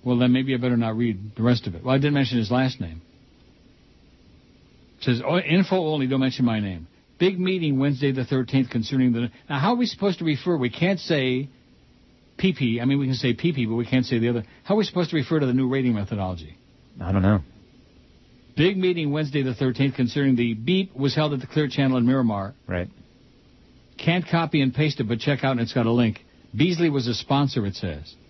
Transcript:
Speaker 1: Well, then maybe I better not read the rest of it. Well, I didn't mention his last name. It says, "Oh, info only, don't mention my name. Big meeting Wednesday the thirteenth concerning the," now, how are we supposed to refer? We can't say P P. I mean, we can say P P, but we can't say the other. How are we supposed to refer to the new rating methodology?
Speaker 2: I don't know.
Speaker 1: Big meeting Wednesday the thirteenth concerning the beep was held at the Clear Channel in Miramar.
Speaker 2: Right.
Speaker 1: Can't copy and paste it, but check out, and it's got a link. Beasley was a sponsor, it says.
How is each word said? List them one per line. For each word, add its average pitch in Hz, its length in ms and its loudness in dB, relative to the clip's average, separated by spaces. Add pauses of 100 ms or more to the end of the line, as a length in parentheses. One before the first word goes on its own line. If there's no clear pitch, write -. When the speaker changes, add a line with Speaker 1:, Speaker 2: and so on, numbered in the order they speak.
Speaker 1:
Well, 123 120 2
then 123 140 4
maybe 131 220 2
I 120 40 -2
better 123 180 0
not 113 200 0
read 107 380 -4
the 113 80 -4
rest 120 240 2
of 90 80 -6
it. 85 80 -12
Well, 127 100 -2
I 139 60 4
didn't 147 160 2
mention 131 240 0
his 104 100 -2
last 127 320 -2
name. 82 220 -10 (2000)
It - 60 -16
says, 120 220 0
"Oh, 160 120 0
info 190 400 2 (100)
only, 147 180 0
don't 131 140 0
mention 131 240 0
my 113 160 0
name. 90 260 -6 (320)
Big 180 220 2
meeting 170 400 0
Wednesday 139 320 0
the 127 120 -2
thirteenth 131 460 0
concerning 127 420 0
the," 117 200 -2 (180)
now, 139 80 -4
how 190 140 2
are 240 40 2
we 240 100 0
supposed - 340 -2
to 165 40 -6
refer? 160 320 0
We 127 140 0
can't 185 300 -2
say 135 480 -2 (880)
P 190 160 2
P. 117 280 0
I 120 40 -6
mean, 139 160 2
we 135 60 0
can 127 100 0
say 120 180 0
P 170 180 0
P, 127 140 -2
but 113 80 -2
we 117 100 0
can't 127 220 2
say 120 140 0
the 117 80 2
other. 117 160 0 (180)
How 202 120 0
are 220 40 4
we 202 60 2
supposed 175 260 -2
to 165 60 -2
refer 151 240 0
to 139 60 2
the 123 80 2
new 131 140 2
rating 127 260 0
methodology? 92 600 -6 (440)
Speaker 2:
I 87 100 -6
don't 95 120 2
know. 98 180 4 (1160)
Speaker 1:
Big 190 220 2
meeting 170 320 0
Wednesday 147 320 -2
the 127 120 -2
thirteenth 131 420 0
concerning 131 400 2
the 117 180 0
beep 180 400 -2
was 135 220 -2
held 151 180 0
at 131 60 -4
the 135 80 -14
Clear 151 180 0
Channel 131 320 0
in 120 80 4
Miramar. 113 480 0 (140)
Speaker 2:
Right. 90 200 -4 (1120)
Speaker 1:
Can't 170 300 0
copy 160 320 2
and 131 120 2
paste 147 280 0
it, 110 80 -2
but 117 100 -2
check 143 240 -2
out, 135 100 0
and 120 80 -2
it's 117 120 -2
got 117 140 2
a 117 60 2
link. 120 320 2 (300)
Beasley 165 360 2
was 131 180 0
a 113 60 -2
sponsor, 139 520 0
it 92 80 -4
says. 76 400 -8 (160)